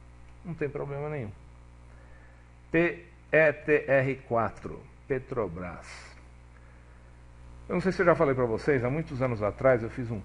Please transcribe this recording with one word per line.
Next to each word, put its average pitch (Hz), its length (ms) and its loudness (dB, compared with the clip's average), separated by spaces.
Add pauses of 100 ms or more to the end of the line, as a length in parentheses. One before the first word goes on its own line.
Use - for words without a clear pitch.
(440)
não 175 80 -10
tem 151 160 -4
problema 143 400 -8
nenhum. 135 220 -8 (1400)
T 165 360 0 (260)
E 156 200 6
T 147 360 2
R 131 280 2 (120)
quatro, 101 520 -4 (280)
Petrobras. 98 1040 -6 (1500)
Eu 196 80 -4
não 180 60 2
sei 185 100 0
se 190 120 0
eu 170 40 4
já 165 80 8
falei 143 200 4
pra 127 100 0
vocês, 117 400 2
há 123 60 0
muitos 147 320 -4
anos 117 200 -2
atrás 113 400 4
eu 113 60 -4
fiz 117 220 -8
um 107 140 -6